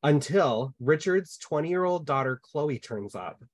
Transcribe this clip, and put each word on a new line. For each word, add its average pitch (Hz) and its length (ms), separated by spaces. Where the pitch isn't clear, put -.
Until 139 760
Richard's 156 580
twenty-year-old 175 680
daughter, 131 360
Chloe, 147 360
turns 101 360
up. 90 280